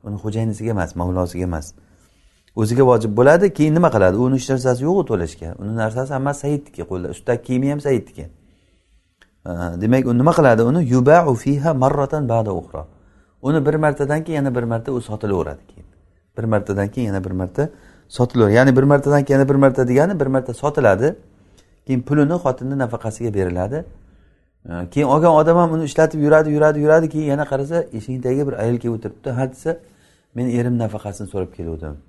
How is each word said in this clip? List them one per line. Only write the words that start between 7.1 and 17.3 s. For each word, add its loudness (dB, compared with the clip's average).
Ustidagi -6
kiyimi -2
ham -6
Saidniki. -4
E, -12
demak, 2
u -2
nima 2
qiladi? 4
Uni 0
yuba'u 4
fiha -2
marratan -2
ba'da 0
ukhra. -14
Uni 0
bir 0
martadan -2
keyin -4
yana -2
bir -2
marta -4
u -4
sotilaveradi -4
keyin. -20
Bir -6
martadan -2
keyin -4
yana -4
bir -6